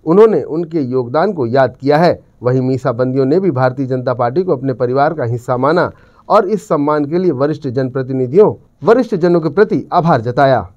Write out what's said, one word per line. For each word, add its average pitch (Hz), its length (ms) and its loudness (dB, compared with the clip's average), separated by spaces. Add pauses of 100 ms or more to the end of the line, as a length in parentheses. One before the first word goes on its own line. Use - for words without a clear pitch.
उन्होंने 190 380 4
उनके 165 380 -6
योगदान 131 520 -2
को 151 140 -2
याद 127 280 0
किया 143 220 0
है। 165 220 2 (240)
वहीं 127 180 2
मीसा 131 300 -2
बंदियों 127 340 -2
ने 151 140 2
भी 190 120 0
भारतीय 127 340 -2
जनता 127 280 -4
पार्टी 123 300 -2
को 180 120 0
अपने 131 180 -4
परिवार 131 400 0
का 151 100 -6
हिस्सा 120 340 -4
माना 143 320 0 (400)
और 196 180 2
इस 202 200 -4
सम्मान 151 380 0
के 156 120 -4
लिए 185 160 0
वरिष्ठ 143 340 -2
जनप्रतिनिधियों, 131 880 0 (300)
वरिष्ठ 233 320 2
जनों 175 260 2
के 160 80 -2
प्रति 190 340 0 (100)
आभार 160 280 2
जताया। 123 560 2